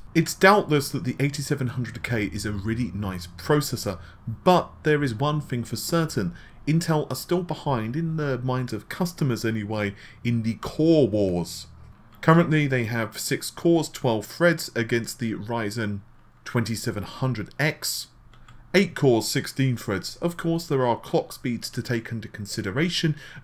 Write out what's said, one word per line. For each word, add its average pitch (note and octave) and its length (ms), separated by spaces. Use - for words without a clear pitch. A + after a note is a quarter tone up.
It's E3 200
doubtless D3+ 560
that C#3+ 160
the B2+ 120
eighty-seven C#3 500
hundred A#2 360
K A2+ 220
is G2+ 200
a G#2 60
really G#2+ 420
nice F#2+ 340
processor, C#3+ 600
but F3 280
there D3+ 180
is B2+ 140
one D3 240
thing B2 240
for A2+ 140
certain. D3+ 560
Intel D#3 420
are C3 60
still F3 280
behind, B2+ 520
in D#3+ 220
the C#3+ 220
minds B2+ 340
of G#2 160
customers D3 560
anyway, G#2+ 500
in A#2+ 180
the A2+ 120
core D#3 520
wars. F#2+ 600
Currently D#3+ 480
they C3 160
have A2+ 340
six - 320
cores, E3+ 380
twelve A2 380
threads E3 500
against A#2 440
the A2+ 160
Ryzen G#2 680
twenty-seven G#2 600
hundred A2 560
X. - 480
Eight G3 220
cores, A#2+ 320
sixteen C3+ 500
threads. - 460
Of E3+ 140
course, E3 280
there C3 220
are A#2 120
clock - 340
speeds - 360
to - 140
take A#2+ 280
under A2+ 160
consideration, B2 880